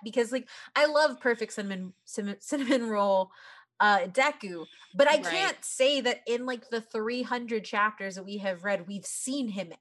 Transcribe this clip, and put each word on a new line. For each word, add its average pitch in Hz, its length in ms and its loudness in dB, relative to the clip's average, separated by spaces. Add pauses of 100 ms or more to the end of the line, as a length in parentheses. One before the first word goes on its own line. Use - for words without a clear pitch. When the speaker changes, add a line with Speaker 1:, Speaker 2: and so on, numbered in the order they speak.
Speaker 1:
because, 226 280 0
like, 254 180 -4 (260)
I 285 100 6
love 294 340 4
Perfect 226 340 0
Cinnamon, 190 400 -8 (120)
Cinnamon, 202 360 -8
Cinnamon 254 480 0
Roll, 202 420 2 (480)
uh, 208 280 6
Deku, 190 600 -2 (260)
but 277 140 6
I 302 100 6
Speaker 2:
Right. 330 380 0
Speaker 1:
can't - 80 -20
say 269 380 2
that 233 260 0
in, 240 180 -2
like, 247 240 -8
the 226 120 -4
three 233 420 -4
hundred 240 400 -4
chapters 208 520 -2
that 190 100 -12
we 202 140 -8
have 190 260 -4
read, 185 220 -2
we've 196 180 -10
seen 262 420 -6
him 190 340 -8